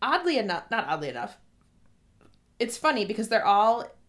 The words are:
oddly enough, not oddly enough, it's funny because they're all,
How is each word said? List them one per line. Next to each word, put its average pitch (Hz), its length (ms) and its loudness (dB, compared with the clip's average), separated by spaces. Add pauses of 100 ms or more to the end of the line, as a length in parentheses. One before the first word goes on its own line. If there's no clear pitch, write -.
oddly 320 360 0
enough, 190 340 -4
not 226 160 -2
oddly 151 220 -4
enough, 120 280 -8 (1200)
it's 233 180 -4
funny 262 280 0
because 214 240 -4
they're 226 160 2
all, 220 400 4 (240)